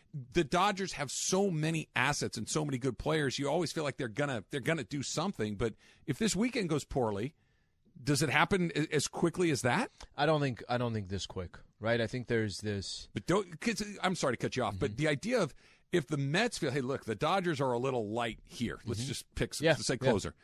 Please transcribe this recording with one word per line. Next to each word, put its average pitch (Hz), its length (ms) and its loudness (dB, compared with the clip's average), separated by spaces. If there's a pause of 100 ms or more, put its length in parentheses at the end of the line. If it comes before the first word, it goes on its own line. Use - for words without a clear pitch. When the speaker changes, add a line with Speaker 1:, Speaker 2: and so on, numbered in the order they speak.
(320)
Speaker 1:
the 170 120 4
Dodgers 185 480 2
have 139 180 -6
so 196 400 2
many 156 460 -2
assets 127 420 0
and 107 100 -6
so 151 160 0
many 139 140 -2
good 123 180 0
players, 151 400 0
you 139 140 -2
always 165 220 0
feel 165 100 -4
like 143 140 -4
they're 143 100 -2
gonna, 120 440 -2
they're 143 100 -4
gonna 147 240 0
do 143 180 -4
something. 117 540 -2
But 113 180 0 (320)
if 135 120 -2
this 208 180 2
weekend 233 320 0
goes - 160 0
poorly, 113 500 0 (680)
does 139 220 2
it 151 80 2
happen 170 460 4
a-, 156 180 2
as 143 140 2
quickly 170 420 2
as 135 120 0
that? 139 280 2 (260)
Speaker 2:
I 143 100 2
don't 156 140 4
think, 135 280 -2
I 120 100 0
don't 120 140 0
think 104 160 -4
this 95 180 -4
quick, - 300 -8 (240)
right? 117 200 2
I 113 60 2
think 123 220 -6
there's 110 300 2
this 101 560 -6
Speaker 1:
But - 120 -6
don't, 175 340 0
'cause, 220 220 0 (200)
I'm 185 120 2
sorry 135 200 2
to - 20 -2
cut - 200 -2
you 123 60 2
off, 101 160 -2
but - 140 0
Speaker 2:
Mm-hmm. 110 60 -10
Speaker 1:
the 156 100 2
idea 214 320 0
of 160 140 0 (380)
if 175 160 2
the 151 80 0
Mets 156 420 0
feel, 143 140 0
"Hey, 143 80 0
look, 127 240 -2
the 110 100 -2
Dodgers 170 460 0
are 135 120 2
a 120 60 0
little 123 320 0
light 117 360 -4
here. 95 380 -4
Let's 113 180 -4
Speaker 2:
Mm-hmm. 139 60 -6
Speaker 1:
just - 280 -8
pick 123 140 0
s-, - 100 -8
Speaker 2:
Yeah, 151 140 4
Speaker 1:
say 131 280 0
Speaker 2:
yeah. 131 80 4
Speaker 1:
closer." 92 340 0